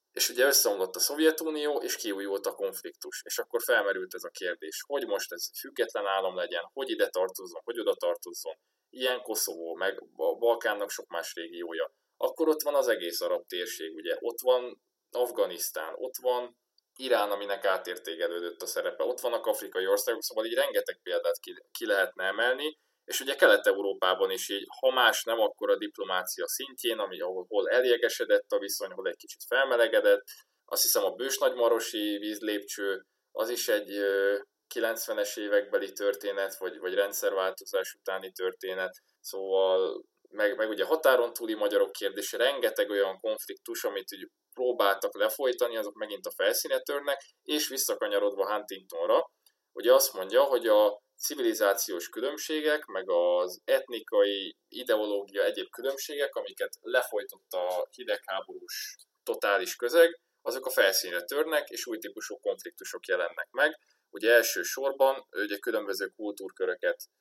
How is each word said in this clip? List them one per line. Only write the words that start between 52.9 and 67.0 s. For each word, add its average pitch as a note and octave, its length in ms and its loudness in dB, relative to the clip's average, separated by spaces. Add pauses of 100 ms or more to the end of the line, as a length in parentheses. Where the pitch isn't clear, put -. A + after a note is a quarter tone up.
az F2+ 540 2
etnikai, G#2 920 2 (120)
ideológia, G#2 760 0
egyéb G#2 260 -2
különbségek, C#3 640 -4
amiket G2+ 460 -6
lefolytott G#2+ 720 -2
a F2+ 380 -2
hidegháborús F#2+ 1080 -6 (260)
totális A2 540 0
közeg, E3 440 6 (220)
azok - 240 -4
a G#2 40 -6
felszínre F#2+ 520 2
törnek, D3+ 460 -2
és - 180 -10
új A2+ 120 -6
típusú G#2 400 -12
konfliktusok - 680 -6
jelennek E2+ 440 -2
meg. D3+ 280 0 (320)
Ugye G#2 220 2
elsősorban, C3+ 960 4
ő F#2+ 120 -2
ugye G2+ 140 -2
különböző G2 500 -2
kultúrköröket F#2 920 -4 (240)